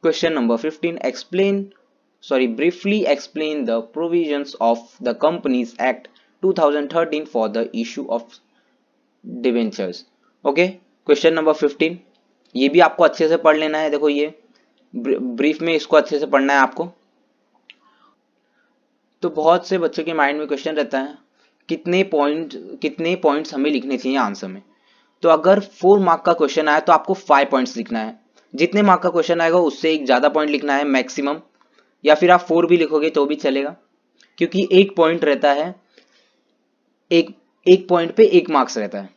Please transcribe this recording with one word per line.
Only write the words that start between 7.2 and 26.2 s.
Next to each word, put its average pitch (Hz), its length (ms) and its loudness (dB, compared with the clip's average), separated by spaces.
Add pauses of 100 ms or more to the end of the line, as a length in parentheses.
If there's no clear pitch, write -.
for 110 120 0
the 113 180 -4 (180)
issue 135 260 -10
of 117 120 -4 (1200)
debentures। 110 540 -2 (480)
ओके, 165 280 0 (380)
question 160 280 4
number 156 260 2
fifteen, 160 320 -2 (600)
ये 131 120 2
भी 160 120 4
आपको 165 240 4
अच्छे 156 240 2
से 165 80 2
पढ़ 156 200 4
लेना 156 220 -2
है। 156 120 -2
देखो 147 180 0
ये 147 300 -2 (580)
ब्र-, 120 220 -4
ब्रीफ 135 440 -2
में 165 120 -2
इसको 156 220 0
अच्छे 147 220 2
से 147 80 -4
पढ़ना 135 260 0
है 139 60 4
आपको। 165 340 0 (2250)
तो 175 80 -2
बहुत 160 380 2
से 185 100 -2
बच्चों 160 260 -4
के 165 80 -6
माइंड 147 260 0
में 151 100 -8
क्वेश्चन 151 260 -6
रहता 139 260 -2
है, 139 260 -12 (420)
कितने 175 360 -2
पॉइंट, 151 500 -2 (280)
कितने 160 340 -4
पॉइंट्स 156 380 -2
हमें 139 160 -2
लिखने 131 260 -4
चाहिए 135 220 -4
आंसर 101 300 -4
में। 95 140 -14 (600)
तो 170 60 2
अगर 170 320 4
फ़ोर 196 400 2
मार्क 165 260 0